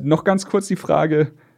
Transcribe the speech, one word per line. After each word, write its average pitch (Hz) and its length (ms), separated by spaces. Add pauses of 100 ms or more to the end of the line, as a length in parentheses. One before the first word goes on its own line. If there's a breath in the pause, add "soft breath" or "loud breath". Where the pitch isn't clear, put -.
noch 147 220
ganz 196 200
kurz 196 220
die 185 100
Frage: 156 560 (260 soft breath)